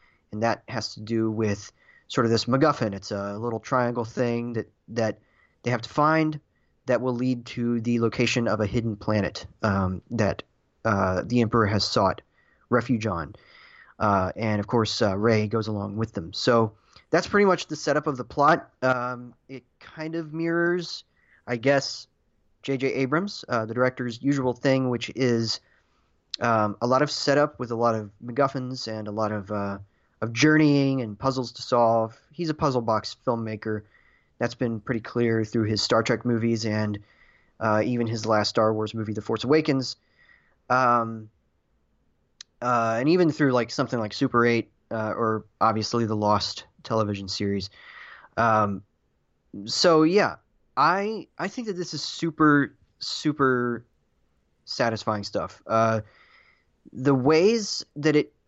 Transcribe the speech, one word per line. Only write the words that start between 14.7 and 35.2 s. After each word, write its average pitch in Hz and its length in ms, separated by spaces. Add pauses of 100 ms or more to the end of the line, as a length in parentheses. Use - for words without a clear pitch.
uh, 101 160
Rey 107 320
goes 110 180
along 101 300
with 110 160
them. 82 200
So 113 400 (380)
that's 175 160
pretty 202 200
much 180 200
the 151 100
setup 147 300
of 143 100
the 120 80
plot. 147 460 (120)
Um, 123 520 (140)
it 135 160 (160)
kind 160 340
of 156 180
mirrors, 170 720 (440)
I 123 100
guess, 131 500 (560)
J 139 140
J 131 180
Abrams, 147 540
uh, 117 160
the 113 100
director's 123 480
usual 135 300
thing, 131 380
which 117 260
is, 117 440 (800)
um, 110 420
a 123 40
lot 131 160
of 147 80
setup 147 480
with 120 120
a 117 60
lot 117 180
of 104 160 (140)
MacGuffins 127 640
and 110 220
a 104 40
lot 107 200
of, 101 180
uh, 101 280 (420)
of 113 120
journeying 139 680
and 107 180
puzzles 131 340
to - 100
solve. 113 580 (120)
He's 165 180
a 151 40
puzzle 131 280
box 110 340 (100)
filmmaker. 110 560 (560)
That's 120 160
been 113 260
pretty 117 200
clear 113 440